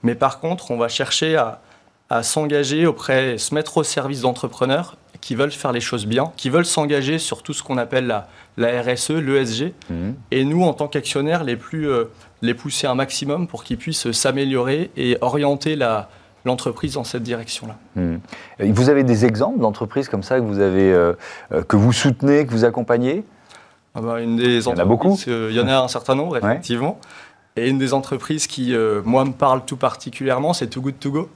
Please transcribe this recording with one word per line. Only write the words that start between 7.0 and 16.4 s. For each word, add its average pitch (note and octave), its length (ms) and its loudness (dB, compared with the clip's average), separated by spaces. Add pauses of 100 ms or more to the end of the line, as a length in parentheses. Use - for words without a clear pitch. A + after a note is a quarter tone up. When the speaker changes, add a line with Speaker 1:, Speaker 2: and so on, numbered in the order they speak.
Speaker 1:
sur - 240 -8
tout D3 80 -8
ce - 100 -8
qu'on C3 160 -4
appelle B2 300 -2
la, G#2 180 -4 (300)
la A#2+ 260 0
R A#2 60 -2
S B2 240 -2
E, D#3+ 80 0
l'E C#3 160 0
S A#2 180 2
G. D3 200 -4 (160)
Speaker 2:
Mhm. F#2+ 260 -6 (160)
Speaker 1:
Et C3+ 120 2
nous, E3 200 2
en E3 80 4
tant D3 160 -4
qu'actionnaires, D3 560 -2
les A#2+ 100 -2
plus, D3+ 340 -6
euh, A#2 180 2 (360)
les A#2+ 100 2
pousser C#3 360 -4
un B2+ 80 0
maximum C#3+ 500 -2
pour - 160 -14
qu'ils - 140 -6
puissent D3+ 340 -4
s'améliorer C3+ 840 0
et B2 240 2
orienter C#3+ 560 0
la, A2+ 320 0 (360)